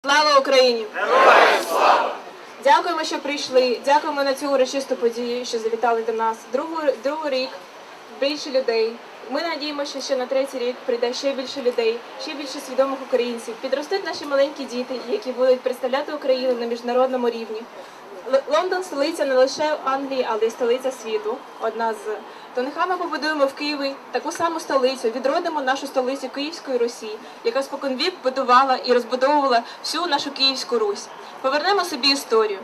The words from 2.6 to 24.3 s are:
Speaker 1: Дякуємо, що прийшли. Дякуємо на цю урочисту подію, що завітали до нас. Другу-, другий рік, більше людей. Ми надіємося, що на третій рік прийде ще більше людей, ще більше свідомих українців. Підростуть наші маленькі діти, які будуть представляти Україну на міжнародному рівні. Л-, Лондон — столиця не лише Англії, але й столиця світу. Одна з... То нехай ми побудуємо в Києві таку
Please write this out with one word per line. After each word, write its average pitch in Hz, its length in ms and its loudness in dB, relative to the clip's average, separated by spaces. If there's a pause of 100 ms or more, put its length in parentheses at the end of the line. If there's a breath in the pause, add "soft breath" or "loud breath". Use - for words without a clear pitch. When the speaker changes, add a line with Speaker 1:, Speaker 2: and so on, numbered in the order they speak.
Speaker 1:
Дякуємо, 320 400 4
що 311 140 -4
прийшли. 254 680 2
Дякуємо 285 400 2
на 269 100 2
цю 277 200 -2
урочисту 262 420 0
подію, 240 480 -2
що 240 140 -4
завітали 226 440 0
до 226 100 -4
нас. 226 240 -2 (160)
Другу-, 302 400 -2 (120)
другий 302 260 -2
рік, 262 180 -2 (720)
більше 294 300 -2
людей. 233 420 0 (380)
Ми 294 120 -2
надіємося, 285 580 -6
що 269 160 -2
на 247 100 -2
третій 269 320 -2
рік 247 180 -2 (100)
прийде 240 260 0
ще 277 200 -2
більше 254 300 -6
людей, 233 360 0 (240)
ще 311 120 -8
більше 285 260 -8
свідомих 262 380 0 (100)
українців. 240 520 -2
Підростуть 294 440 -2
наші 320 200 -6
маленькі 277 400 0
діти, 247 300 -6 (140)
які 254 240 -2
будуть 254 280 4
представляти 262 520 -2
Україну 254 480 0
на 233 60 -2
міжнародному 240 640 2
рівні. 226 340 -6 (680 loud breath)
Л-, 269 100 4 (100)
Лондон — 370 320 2
столиця 302 400 -2
не 269 100 0
лише 285 500 4
Англії, 269 460 -2
але 220 160 2
й 233 40 2
столиця 254 400 0
світу. 220 460 -4 (240)
Одна 226 320 -2
з... 214 40 -6 (600 loud breath)
То 247 60 0
нехай 320 260 -2
ми 370 80 0
побудуємо 302 500 0
в 269 80 -4
Києві 277 400 -4 (160)
таку 254 220 -4